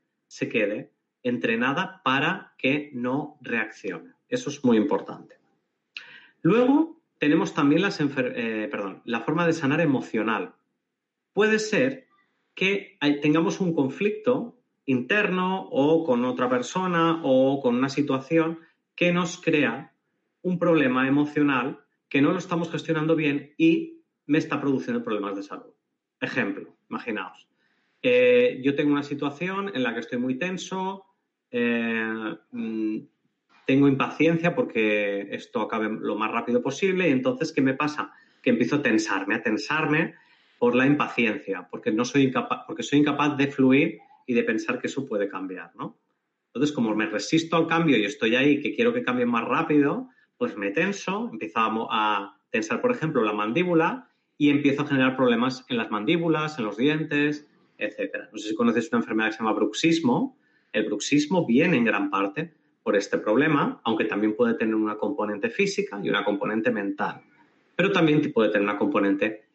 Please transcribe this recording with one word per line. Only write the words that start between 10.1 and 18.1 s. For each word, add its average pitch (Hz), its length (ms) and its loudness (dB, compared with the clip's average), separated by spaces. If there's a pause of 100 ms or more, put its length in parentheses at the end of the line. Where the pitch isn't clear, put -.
Puede 214 280 4
ser - 480 0 (460)
que 190 460 -2
hay, 147 200 2
tengamos 165 420 2
un 170 120 0
conflicto 151 880 -2 (220)
interno 185 880 0
o 156 320 4
con 123 220 0
otra 123 240 0
persona 165 760 0
o 135 380 4
con 120 140 2
una 131 140 0
situación 151 720 0 (360)